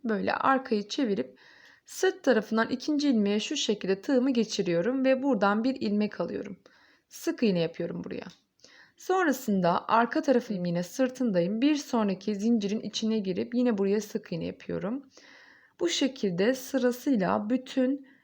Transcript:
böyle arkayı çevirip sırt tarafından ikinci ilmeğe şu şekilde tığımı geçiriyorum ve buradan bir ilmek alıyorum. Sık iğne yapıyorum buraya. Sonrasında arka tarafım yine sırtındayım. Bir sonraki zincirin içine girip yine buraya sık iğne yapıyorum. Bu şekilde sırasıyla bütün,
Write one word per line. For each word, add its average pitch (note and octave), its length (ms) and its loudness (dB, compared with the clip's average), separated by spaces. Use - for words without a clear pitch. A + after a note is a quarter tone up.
böyle G3+ 300 0
arkayı B3+ 540 0
çevirip A#3 500 -2
sırt - 380 -2
tarafından A3 460 2
ikinci C#4+ 400 0
ilmeğe G#3 300 2
şu C#4+ 180 -4
şekilde G3 440 0
tığımı C4+ 300 2
geçiriyorum G#3+ 720 0
ve C4 180 2
buradan G#3+ 400 2
bir C4 120 0
ilmek G#3 460 -2
alıyorum. G3 360 -6
Sık - 360 -4
iğne F#3+ 160 4
yapıyorum E3+ 440 -4
buraya. - 220 -10
Sonrasında A3 920 2
arka A#3+ 340 2
tarafım A3+ 440 0
yine F3 180 -2
sırtındayım. A3 800 0
Bir D4 140 4
sonraki G#3+ 600 -2
zincirin G#3+ 440 0
içine A3 400 -2
girip G#3 360 -2
yine A#3+ 220 2
buraya G3 240 2
sık - 300 -8
iğne E3+ 140 -4
yapıyorum. F3 580 -6
Bu F4 100 0
şekilde A3+ 640 0
sırasıyla A#3 920 0
bütün, C4 580 0